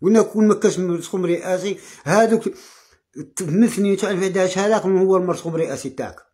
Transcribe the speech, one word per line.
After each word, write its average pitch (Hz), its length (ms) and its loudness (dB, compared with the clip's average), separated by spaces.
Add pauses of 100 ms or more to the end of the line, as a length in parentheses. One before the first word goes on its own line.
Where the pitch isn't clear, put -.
وإلا 208 200 4
كون 214 260 2
ما 208 60 4
كانش 208 240 0
مرسوم 175 480 -4
رئاسي، 175 540 -4 (240)
هذوك 214 440 2 (920)
من 185 240 2
اثنين 202 320 2
تاع 196 140 -2
ألفين 190 180 -2
وحداش 185 300 0
هذاك 208 280 0
من 190 120 2
هو 190 180 4
المرسوم 170 380 -4
الرئاسي 139 360 -4
تاعك. - 440 -12